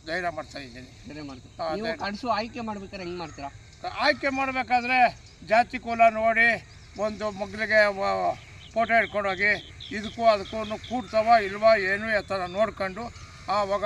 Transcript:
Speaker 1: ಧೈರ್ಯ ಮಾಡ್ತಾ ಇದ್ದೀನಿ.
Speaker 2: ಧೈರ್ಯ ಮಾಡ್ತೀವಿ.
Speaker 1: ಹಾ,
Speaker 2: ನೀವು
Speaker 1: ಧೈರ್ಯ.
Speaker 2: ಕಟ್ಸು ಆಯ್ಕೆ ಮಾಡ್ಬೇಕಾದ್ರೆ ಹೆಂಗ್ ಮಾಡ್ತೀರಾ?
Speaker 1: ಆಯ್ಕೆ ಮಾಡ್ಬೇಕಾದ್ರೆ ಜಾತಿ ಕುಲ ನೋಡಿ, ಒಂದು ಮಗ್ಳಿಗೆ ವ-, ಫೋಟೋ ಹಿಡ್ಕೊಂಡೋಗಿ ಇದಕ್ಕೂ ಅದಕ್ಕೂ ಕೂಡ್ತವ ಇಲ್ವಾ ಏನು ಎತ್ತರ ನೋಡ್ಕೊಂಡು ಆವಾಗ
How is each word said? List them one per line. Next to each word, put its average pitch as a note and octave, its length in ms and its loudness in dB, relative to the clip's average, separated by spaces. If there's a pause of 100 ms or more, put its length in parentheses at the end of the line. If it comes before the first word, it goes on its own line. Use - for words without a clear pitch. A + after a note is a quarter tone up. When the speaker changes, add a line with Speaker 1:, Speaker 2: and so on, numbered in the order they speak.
Speaker 1:
ಧೈರ್ಯ F3 220 -4
ಮಾಡ್ತಾ D3+ 300 -10
ಇದ್ದೀನಿ. B2+ 480 -16
Speaker 2:
ಧೈರ್ಯ D3+ 140 -12
ಮಾಡ್ತೀವಿ. C#3 420 -12
Speaker 1:
ಹಾ, D#3+ 120 -2
Speaker 2:
ನೀವು G#3+ 120 -4
Speaker 1:
ಧೈರ್ಯ. E3 180 -6
Speaker 2:
ಕಟ್ಸು G#3 240 -6
ಆಯ್ಕೆ A3+ 320 -2
ಮಾಡ್ಬೇಕಾದ್ರೆ G3+ 420 -10
ಹೆಂಗ್ F3 160 -8
ಮಾಡ್ತೀರಾ? D3 300 -10 (480)
Speaker 1:
ಆಯ್ಕೆ C4+ 320 0
ಮಾಡ್ಬೇಕಾದ್ರೆ B3+ 920 0 (280)
ಜಾತಿ A#3 320 2
ಕುಲ A3+ 300 4
ನೋಡಿ, A3 560 2 (340)
ಒಂದು G#3+ 320 -2
ಮಗ್ಳಿಗೆ G#3 540 2
ವ-, G3 520 0 (360)
ಫೋಟೋ A3+ 200 2
ಹಿಡ್ಕೊಂಡೋಗಿ G3 840 0 (120)
ಇದಕ್ಕೂ G#3+ 340 -4
ಅದಕ್ಕೂ G#3+ 520 2
ಕೂಡ್ತವ A3 680 2
ಇಲ್ವಾ G#3 320 4
ಏನು G3+ 340 0
ಎತ್ತರ G3 360 -2
ನೋಡ್ಕೊಂಡು G3+ 680 -4 (360)
ಆವಾಗ G3 360 0